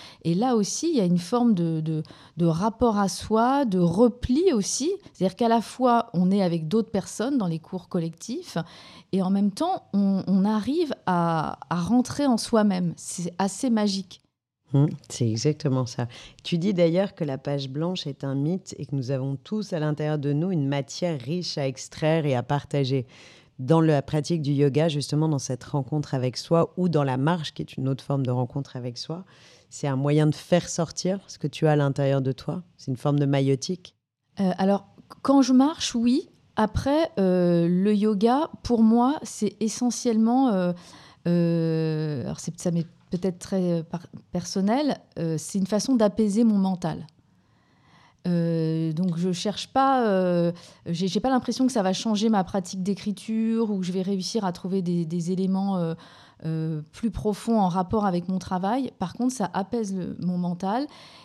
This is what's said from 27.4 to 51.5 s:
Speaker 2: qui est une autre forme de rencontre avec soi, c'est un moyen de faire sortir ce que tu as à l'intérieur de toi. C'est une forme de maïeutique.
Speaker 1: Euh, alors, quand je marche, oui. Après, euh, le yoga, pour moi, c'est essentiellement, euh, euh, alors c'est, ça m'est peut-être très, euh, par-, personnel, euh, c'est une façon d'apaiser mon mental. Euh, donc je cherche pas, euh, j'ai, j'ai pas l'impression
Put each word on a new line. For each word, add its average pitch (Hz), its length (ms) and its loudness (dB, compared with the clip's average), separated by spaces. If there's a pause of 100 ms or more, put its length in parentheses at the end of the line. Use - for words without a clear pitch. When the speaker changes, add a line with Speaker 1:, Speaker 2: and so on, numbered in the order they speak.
Speaker 2:
qui - 80 -12
est - 160 -10
une 131 100 -2
autre 135 160 -2
forme 139 220 -2
de 127 60 -2
rencontre 127 440 -4
avec 123 220 -8
soi, 170 260 -10 (460)
c'est - 180 -8
un 135 80 0
moyen 147 320 4
de 147 80 2
faire - 320 0
sortir 180 600 -4
ce - 100 -20
que 156 100 -6
tu - 180 -4
as 151 60 6
à 151 60 4
l'intérieur 139 440 2
de 131 120 -2
toi. 170 280 -8 (140)
C'est - 160 -10
une 123 60 -4
forme 143 220 0
de 143 60 2
maïeutique. 139 720 -2 (460)
Speaker 1:
Euh, 185 160 2
alors, 196 320 0 (320)
quand 277 200 6
je 254 120 4
marche, 269 420 2
oui. 240 320 2 (300)
Après, 277 520 0 (100)
euh, 175 500 4
le 190 260 2
yoga, 220 540 2 (140)
pour 226 200 4
moi, 240 400 4
c'est - 380 -4
essentiellement, 233 880 2
euh, 180 240 2 (520)
euh, 160 1000 0
alors - 160 -8
c'est, - 180 -10
ça 175 120 -2
m'est 170 140 0 (240)
peut-être 180 300 -4
très, 190 220 -4
euh, 170 220 0
par-, 170 240 -10 (260)
personnel, 208 640 0 (200)
euh, 160 200 -2
c'est 175 220 -6
une 185 60 0
façon 220 300 0
d'apaiser 214 480 2
mon 214 140 4
mental. 175 500 -2 (1200)
Euh, 165 640 0
donc 165 260 -2
je 185 140 0
cherche 196 380 -4
pas, 269 360 4
euh, 180 460 2 (340)
j'ai, 170 220 -2
j'ai 196 140 -2
pas 262 80 0
l'impression 247 360 0